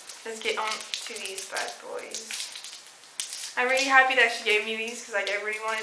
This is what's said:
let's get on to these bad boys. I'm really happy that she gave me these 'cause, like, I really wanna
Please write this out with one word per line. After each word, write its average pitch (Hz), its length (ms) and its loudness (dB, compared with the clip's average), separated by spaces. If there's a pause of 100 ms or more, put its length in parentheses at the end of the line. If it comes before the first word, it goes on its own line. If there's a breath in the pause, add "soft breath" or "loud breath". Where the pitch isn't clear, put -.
(260)
let's 220 160 -8
get 214 160 0
on 220 140 -2 (360)
to 233 120 -8
these 190 300 -6
bad - 200 -2 (140)
boys. - 680 -6 (1080)
I'm 247 100 2
really 262 180 4
happy 262 300 8
that 233 160 8
she - 140 -4
gave 208 200 4
me 220 120 -2
these 226 260 -6
'cause, 233 100 -8
like, 196 160 0
I 202 140 0
really 214 160 -2
wanna 220 240 -2